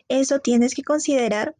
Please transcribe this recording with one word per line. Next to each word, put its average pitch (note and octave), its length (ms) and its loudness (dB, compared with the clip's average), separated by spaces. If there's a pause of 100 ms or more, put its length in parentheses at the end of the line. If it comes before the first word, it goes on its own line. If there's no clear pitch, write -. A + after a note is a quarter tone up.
Eso C4+ 300 0
tienes A#3+ 360 2
que C#4+ 80 -6
considerar C4 760 -2